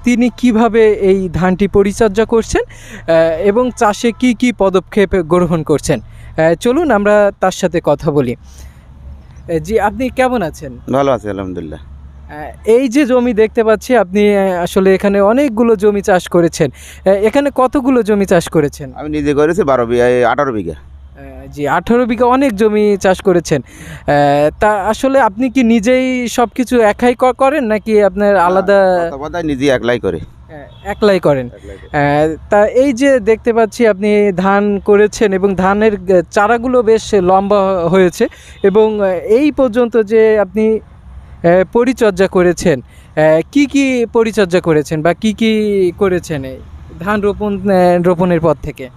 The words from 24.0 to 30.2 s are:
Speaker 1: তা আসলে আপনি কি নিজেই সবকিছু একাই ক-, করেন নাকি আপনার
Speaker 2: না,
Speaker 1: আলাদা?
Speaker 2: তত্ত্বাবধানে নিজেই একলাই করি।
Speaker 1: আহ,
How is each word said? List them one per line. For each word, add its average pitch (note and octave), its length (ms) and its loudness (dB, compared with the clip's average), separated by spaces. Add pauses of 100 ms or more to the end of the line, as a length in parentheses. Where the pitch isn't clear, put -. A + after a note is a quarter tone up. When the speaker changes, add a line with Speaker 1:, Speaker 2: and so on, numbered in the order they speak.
Speaker 1:
তা G#3+ 120 2
আসলে A3 480 0
আপনি A3+ 300 0
কি C4 140 0
নিজেই B3 640 0
সবকিছু A#3+ 540 -2
একাই A3 340 2
ক-, B3+ 180 0
করেন C4+ 300 0
নাকি G#3+ 400 0
আপনার G3+ 320 2
Speaker 2:
না, F3 80 2
Speaker 1:
আলাদা? F#3 580 2
Speaker 2:
তত্ত্বাবধানে D#3 460 -6
নিজেই C#3 220 0
একলাই A#2+ 300 0
করি। F2 180 -4
Speaker 1:
আহ, - 680 -18